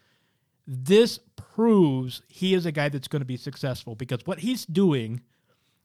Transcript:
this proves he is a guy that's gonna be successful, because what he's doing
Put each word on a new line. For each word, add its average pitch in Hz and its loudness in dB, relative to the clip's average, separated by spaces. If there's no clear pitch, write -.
this 151 2
proves 156 2
he 185 -2
is 175 0
a 170 -2
guy 147 -2
that's 139 -6
gonna 139 -4
be 127 -6
successful, 127 -8
because 123 -8
what 190 -4
he's 226 -4
doing 143 0